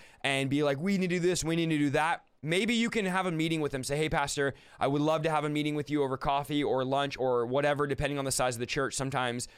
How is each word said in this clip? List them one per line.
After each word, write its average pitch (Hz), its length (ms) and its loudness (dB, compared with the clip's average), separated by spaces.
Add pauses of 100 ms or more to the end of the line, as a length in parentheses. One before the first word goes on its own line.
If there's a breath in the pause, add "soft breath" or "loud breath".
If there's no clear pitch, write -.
(220 soft breath)
and 135 260 2
be 143 140 2
like, 139 160 2
"We 196 180 0
need 185 140 2
to 175 60 2
do 180 40 0
this, 175 220 2
we 165 140 0
need 165 140 2
to 156 80 2
do 147 120 2
that." 151 340 0 (160)
Maybe 190 320 0
you 233 160 2
can 214 160 0
have 185 220 0
a 185 60 0
meeting 160 280 0
with 143 120 -2
them. 131 120 -4
Say, 143 140 -2
"Hey, 156 100 2
pastor, 143 460 0 (260 soft breath)
I - 60 2
would 143 160 2
love 156 220 2
to 160 60 0
have 151 140 0
a 151 60 0
meeting 147 240 -2
with 147 160 -4
you 147 120 0
over 131 140 -2
coffee 143 480 -2
or 127 180 0
lunch 135 360 -2
or 123 260 2
whatever," 143 420 0
depending 143 320 -2
on 139 60 -2
the 135 80 -2
size 127 240 0
of 117 40 -6
the 123 60 -4
church. 135 280 -2
Sometimes, 127 640 -4